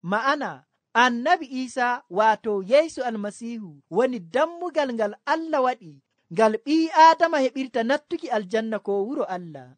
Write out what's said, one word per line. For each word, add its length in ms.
Ma'ana, 480
Annabi 520
Iisa, 400
waato 440
Yeesu 420
Almasiihu, 680
woni 300
dammugal 720
ngal 220
Allah 360
waɗi, 300
ngal 260
ɓii 340
Aadama 480
heɓirta 440
nattuki 460
aljanna 500
ko 240
wuro 200
Allah. 540